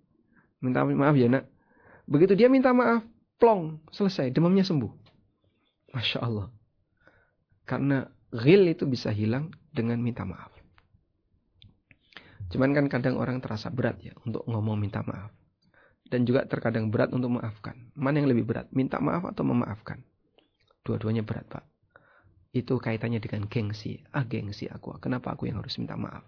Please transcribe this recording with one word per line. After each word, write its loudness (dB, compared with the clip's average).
Minta 0
maaf 4
ya, 6
Nak." 2
Begitu 4
dia 8
minta 6
maaf, 4
plong, 4
selesai, 0
demamnya 4
sembuh. 0
Masya -4
Allah. -6
Karena 0
ghil 6
itu -2
bisa -2
hilang -2
dengan 0
minta -4
maaf. -12
Cuman 2
kan 4
kadang -2
orang -4
terasa -6
berat -2
ya -16
untuk -6
ngomong -2
minta -4
maaf. -10
Dan 0
juga 2
terkadang -2
berat 2
untuk -2
memaafkan. -8
Mana 0
yang 4
lebih 2
berat, -6
minta 0
maaf 0
atau -4
memaafkan? -2
Dua-duanya -2
berat, -8
Pak. -14
Itu 0
kaitannya -2
dengan -6
gengsi. -6
"Ah, 0
gengsi -8
aku. -14
Kenapa -6
aku -8
yang -6
harus -10
minta -8
maaf? -10